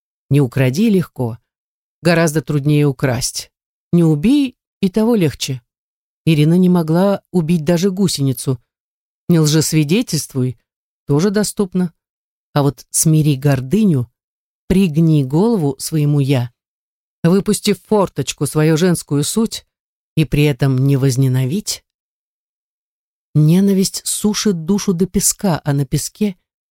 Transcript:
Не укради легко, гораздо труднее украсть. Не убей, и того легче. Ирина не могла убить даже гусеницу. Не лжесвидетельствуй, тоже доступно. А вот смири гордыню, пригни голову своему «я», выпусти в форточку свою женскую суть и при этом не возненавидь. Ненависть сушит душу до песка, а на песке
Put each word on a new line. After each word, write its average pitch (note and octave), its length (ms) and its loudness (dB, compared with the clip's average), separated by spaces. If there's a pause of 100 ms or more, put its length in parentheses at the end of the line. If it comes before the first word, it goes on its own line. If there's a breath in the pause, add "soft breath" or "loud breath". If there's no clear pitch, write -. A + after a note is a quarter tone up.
(300)
Не C#3+ 120 2
укради C3+ 480 0
легко, C3 480 -2 (640)
гораздо D#3+ 400 0
труднее D3 460 0
украсть. - 640 -4 (400)
Не E3+ 120 4
убей, A3 540 0 (240)
и F#3+ 80 0
того A3+ 260 0
легче. C#3 460 -2 (640)
Ирина D#3+ 320 4
не F3+ 120 4
могла F3+ 520 0 (100)
убить E3 320 0
даже F3 280 0
гусеницу. C#3 680 -2 (680)
Не E3+ 100 4
лжесвидетельствуй, D3+ 1160 -2 (480)
тоже D#3 240 0
доступно. F#3+ 640 -2 (600)
А C#3+ 100 2
вот - 260 -4
смири D#3 460 2
гордыню, C3+ 760 0 (560)
пригни D#3+ 560 2
голову D#3 540 0
своему D3 420 0
«я», C3 320 0 (720)
выпусти F#3+ 500 0
в - 100 -6
форточку D#3+ 640 -2
свою D#3 280 2
женскую D#3 480 0
суть - 440 -4 (480)
и D#3 100 0
при D3 180 0
этом C#3 340 0
не C#3 200 2
возненавидь. C3 840 -2 (1500)
Ненависть F#3 720 2
сушит G3 600 -2
душу G3 280 -2
до F3+ 140 -2
песка, - 560 -2
а C#3+ 100 -2
на C#3+ 120 -2
песке F#3 520 -6 (340)